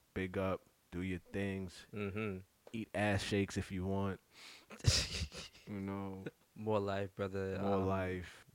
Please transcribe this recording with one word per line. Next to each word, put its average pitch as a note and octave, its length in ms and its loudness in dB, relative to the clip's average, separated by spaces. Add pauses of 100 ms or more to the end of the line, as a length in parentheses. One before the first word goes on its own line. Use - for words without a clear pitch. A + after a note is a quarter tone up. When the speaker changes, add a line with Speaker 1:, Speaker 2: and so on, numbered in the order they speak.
(140)
Speaker 1:
Big F#2 240 -2
up. F#2 240 2 (300)
Do F2 100 -2
your F#2 180 0 (140)
things. F#2+ 400 -2 (220)
Speaker 2:
Mm-hmm. G#2 420 -2 (360)
Speaker 1:
Eat A2 200 -6
ass G2+ 300 4
shakes G2+ 340 2
if - 140 -2
you F#2 140 -2
want. G2 340 0 (640)
Speaker 2:
<laughs> - 60 6 (760)
Speaker 1:
You G2+ 120 -6
know. G2 460 -4 (300)
Speaker 2:
More G#2+ 260 2
life, G2 340 0
brother. F#2+ 460 0
Speaker 1:
More G2 140 4
Speaker 2:
Um, F#2+ 120 4
Speaker 1:
life. F#2 680 -2